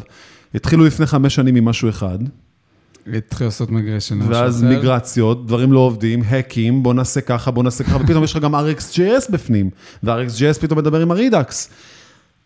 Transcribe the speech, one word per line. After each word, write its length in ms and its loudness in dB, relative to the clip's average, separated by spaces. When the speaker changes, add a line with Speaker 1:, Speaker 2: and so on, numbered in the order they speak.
Speaker 1:
התחילו 300 4
לפני 200 2
חמש 300 0
שנים 200 2
עם 100 4
משהו 240 0
אחד. 300 -6
Speaker 2:
התחילו 300 -6
לעשות 220 -6
migration 40 -4
למשהו 140 0
Speaker 1:
ואז 340 0
Speaker 2:
אחר. 120 4
Speaker 1:
מיגרציות, 720 0
דברים 260 2
לא 60 6
עובדים, 480 2
האקים, 560 0
"בוא 100 2
נעשה 280 -2
ככה, 300 -4
בוא 120 0
נעשה 200 -2
ככה", 140 0
ופתאום 260 2
יש 120 -2
לך 80 -2
גם 120 0
אר 160 0
אקס 240 -8
ג'יי 220 2
אס 120 -4
בפנים, 400 0
וה-R 260 -2
X 40 -8
J 240 0
S 40 -8
פתאום 180 0
מדבר 220 2
עם 100 0
הרידאקס. 580 0